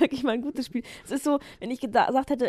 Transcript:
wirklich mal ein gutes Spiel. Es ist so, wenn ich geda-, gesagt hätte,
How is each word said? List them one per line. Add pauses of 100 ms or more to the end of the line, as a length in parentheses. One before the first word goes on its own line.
wirklich
mal
ein
gutes
Spiel. (220)
Es
ist
so, (220)
wenn
ich
geda-,
gesagt
hätte,